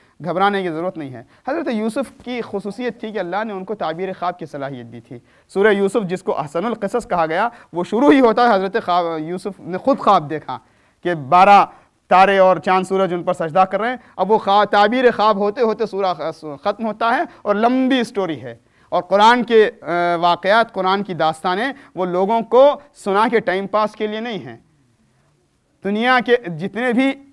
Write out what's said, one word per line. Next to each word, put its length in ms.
گھبرانے 360
کی 80
ضرورت 280
نہیں 160
ہے۔ 100
حضرت 240
یوسف 520
کی 180
خصوصیت 580
تھی 120
کہ 80
اللہ 240
نے 100
ان 120
کو 100
تعبیر 340
خواب 200
کی 60
صلاحیت 400
دی 140
تھی۔ 200
سورہ 240
یوسف، 360
جس 160
کو 140
احسن 280
القصص 420
کہا 180
گیا، 240
وہ 100
شروع 280
ہی 80
ہوتا 300
ہے، 60
حضرت 300
خواب، 200
یوسف 400
نے 180
خود 220
خواب 300
دیکھا 300
کہ 120
بارہ 500
تارے 300
اور 200
چاند 260
سورج 300
ان 100
پر 100
سجدہ 260
کر 200
رہے 100
ہیں۔ 80
اب 140
وہ 60
خواب، 280
تعبیر 460
خواب 260
ہوتے 240
ہوتے 240
سورہ 460
ختم 220
ہوتا 320
ہے 40
اور 140
لمبی 480
سٹوری 380
ہے۔ 140
اور 140
قرآن 400
کے، 280
آ، 60
واقعات، 580
قرآن 300
کی 100
داستانیں، 600
وہ 100
لوگوں 360
کو 380
سنا 380
کے 80
ٹائم 280
پاس 240
کے 160
لیے 120
نہیں 200
ہیں۔ 180
دنیا 420
کے 100
جتنے 440
بھی 400